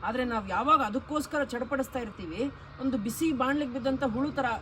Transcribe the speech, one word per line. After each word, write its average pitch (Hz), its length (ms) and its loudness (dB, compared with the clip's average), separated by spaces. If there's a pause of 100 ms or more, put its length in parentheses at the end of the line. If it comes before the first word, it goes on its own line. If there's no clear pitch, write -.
ಆದ್ರೆ 240 200 0
ನಾವ್ 220 260 -2
ಯಾವಾಗ 269 300 6
ಅದಕ್ಕೋಸ್ಕರ 269 640 0
ಚಡಪಡಿಸ್ತಾ 262 540 -2
ಇರ್ತೀವಿ, 208 540 -4 (280)
ಒಂದು 262 180 0
ಬಿಸಿ 233 340 0
ಬಾಣ್ಲಿಗೆ 262 400 2
ಬಿದ್ದಂತ 262 320 0
ಹುಳು 262 280 0
ತರ 269 120 -2 (180)